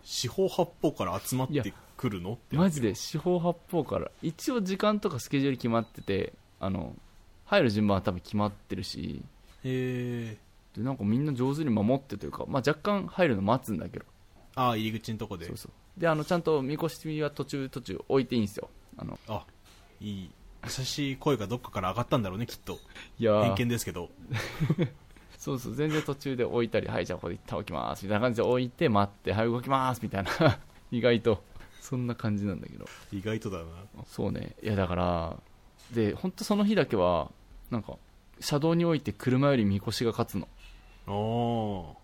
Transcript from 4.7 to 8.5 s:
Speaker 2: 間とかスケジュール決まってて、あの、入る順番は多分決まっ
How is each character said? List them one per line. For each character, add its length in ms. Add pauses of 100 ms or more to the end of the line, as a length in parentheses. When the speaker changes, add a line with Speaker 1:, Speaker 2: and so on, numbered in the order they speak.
Speaker 2:
間 240
と 80
か 100
ス 100
ケ 100
ジ 60
ュ 40
ー 20
ル 60
決 100
ま 120
っ 60
て 160
て、 320 (260)
あ 100
の、 260 (500)
入 180
る 60
順 180
番 80
は 60
多 120
分 80
決 160
ま 100
っ 40